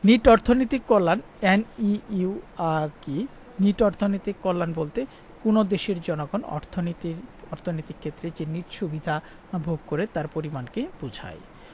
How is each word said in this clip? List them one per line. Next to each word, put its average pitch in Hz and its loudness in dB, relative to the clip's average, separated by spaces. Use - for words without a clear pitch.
নিট 226 8
অর্থনৈতিক 247 6
কল্যাণ, 196 4
এনইইউ, 202 0
আহ, 160 0
কি? 156 -4
নিট 202 4
অর্থনৈতিক 202 0
কল্যাণ 175 -2
বলতে 160 -4
কোনো 214 4
দেশের 185 -2
জনগণ 156 -4
অর্থনীতির, 170 -6
অর্থনৈতিক 160 -8
ক্ষেত্রে 160 -10
যে 160 -6
নিট 165 -6
সুবিধা 156 -6
ভোগ 160 -2
করে 160 -2
তার 170 -4
পরিমাণকে 156 -8
বোঝায়। 147 -12